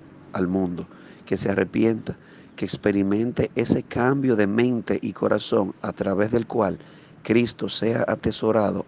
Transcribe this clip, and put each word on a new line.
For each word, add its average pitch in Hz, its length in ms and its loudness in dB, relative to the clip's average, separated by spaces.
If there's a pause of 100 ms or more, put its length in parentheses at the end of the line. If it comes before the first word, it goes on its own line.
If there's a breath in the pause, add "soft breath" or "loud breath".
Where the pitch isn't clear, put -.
(340)
al 92 140 -2
mundo, 87 400 -2 (400 loud breath)
que 98 100 -2
se 95 140 -2
arrepienta, 110 640 0 (380 loud breath)
que - 100 -6
experimente 104 880 0
ese 120 300 0
cambio 131 520 0
de 104 120 4
mente 113 520 0
y 104 140 -6
corazón 107 720 0
a 101 100 -4
través 98 380 0
del 113 160 0
cual 98 320 0 (420 loud breath)
Cristo 113 480 0
sea 113 380 -2
atesorado 107 800 0